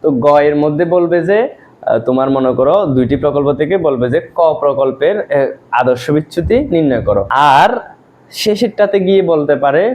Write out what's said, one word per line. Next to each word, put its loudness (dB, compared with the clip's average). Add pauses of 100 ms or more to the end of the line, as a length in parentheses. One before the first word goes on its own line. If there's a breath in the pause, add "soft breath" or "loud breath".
তো 0 (160)
গ 4 (220)
এর 0
মধ্যে 0
বলবে 0 (100)
যে, 2
আহ, -6
তোমার 0
মনে 0
করো 2 (220)
দুইটি 0
প্রকল্প -2 (120)
থেকে -2 (120)
বলবে 0
যে 0 (180)
ক -2 (220)
প্রকল্পের, 0
আহ, -2 (320)
আদর্শ 0
বিচ্যুতি -2 (160)
নির্ণয় 0
করো, 0 (360)
আর 4 (640)
শেষেরটাতে 0
গিয়ে 4 (100)
বলতে 2
পারে 0 (120)